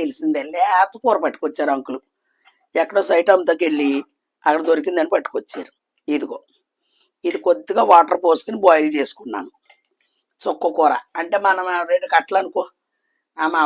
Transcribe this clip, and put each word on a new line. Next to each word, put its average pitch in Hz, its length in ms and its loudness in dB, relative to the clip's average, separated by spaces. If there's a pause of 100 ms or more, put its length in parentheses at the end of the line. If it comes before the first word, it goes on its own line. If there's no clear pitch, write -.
తెలిసిందే. 151 440 -4 (100)
లేత 185 480 2
కూర 226 140 2 (100)
పట్టుకొచ్చారు 143 500 -4
అంకుల్. 131 240 -10 (840)
ఎక్కడో 196 280 -2
సైట్ 170 240 4
అమ్మకి 170 320 0
వెళ్ళి 147 220 0 (580)
అక్కడ 156 200 2
దొరికిందని 165 440 0
పట్టుకొచ్చారు. - 580 -6 (440)
ఇదిగో, 143 220 -6 (920)
ఇది - 180 -2
కొద్దిగా 190 440 0
వాటర్ 175 320 6
పోసుకుని 180 440 0
బాయిల్ 156 280 6
చేసుకున్నాను. 117 560 -6 (920)
చుక్క 160 340 -4
కూర 151 160 4 (280)
అంటే 170 160 -2 (100)
మనం 185 200 0 (240)
రెండు 180 240 0
కట్టలు 170 260 2
అనుకో. - 220 -4 (840)
అమ్మా, 165 220 0